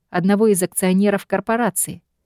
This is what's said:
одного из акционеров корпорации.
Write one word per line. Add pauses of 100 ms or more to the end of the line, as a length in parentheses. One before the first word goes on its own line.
(120)
одного
из
акционеров
корпорации. (220)